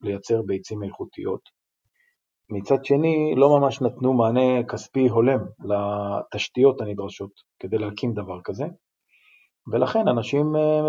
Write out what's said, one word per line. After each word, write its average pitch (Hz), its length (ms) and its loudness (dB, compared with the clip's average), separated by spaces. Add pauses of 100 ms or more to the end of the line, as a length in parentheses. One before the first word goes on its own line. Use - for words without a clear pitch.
לייצר 107 400 -2
ביצים 101 420 -6
איכותיות. 98 580 -8 (1080)
מצד 107 360 -2
שני, 156 520 2
לא 143 220 6
ממש 135 220 0
נתנו 127 320 0
מענה 123 540 2
כספי 131 400 0
הולם 120 320 4 (200)
לתשתיות 101 1200 0
הנדרשות 101 500 -8 (280)
כדי 98 180 -4
להקים 107 360 -4
דבר 95 300 -8
כזה, 107 220 -6 (1040)
ולכן 135 360 0
אנשים, 143 480 0
אה, 151 340 2